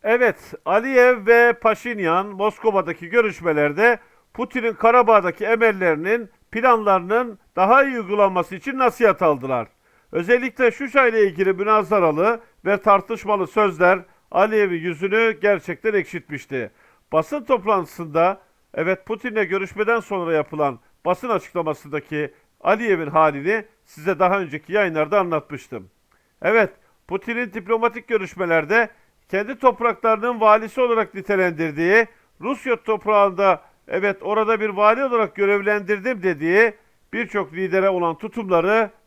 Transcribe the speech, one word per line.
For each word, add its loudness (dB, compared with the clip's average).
Evet, -2
Aliyev 2
ve 6
Paşinyan -2
Moskova'daki -2
görüşmelerde 0
Putin'in -4
Karabağ'daki 4
emellerinin, 0
planlarının 0
daha 4
iyi -4
uygulanması 0
için -10
nasihat 2
aldılar. -2
Özellikle 0
Şuşa 0
ile 2
ilgili 0
münazaralı 0
ve 0
tartışmalı 0
sözler 2
Aliyev'in 0
yüzünü -2
gerçekten -2
ekşitmişti. -6
Basın -2
toplantısında, -2
evet, -4
Putin'le -6
görüşmeden -2
sonra -6
yapılan -2
basın -4
açıklamasındaki -6
Aliyev'in 0
halini 0
size -6
daha 2
önceki -10
yayınlarda 0
anlatmıştım. -6
Evet, 0
Putin'in -8
diplomatik -4
görüşmelerde -2
kendi -6
topraklarının -2
valisi 2
olarak 0
nitelendirdiği, 0
Rusya -6
toprağında, 0
evet, -4
orada -2
bir -4
vali 2
olarak -2
görevlendirdim -2
dediği 2
birçok -6
lidere 0
olan -2
tutumları -2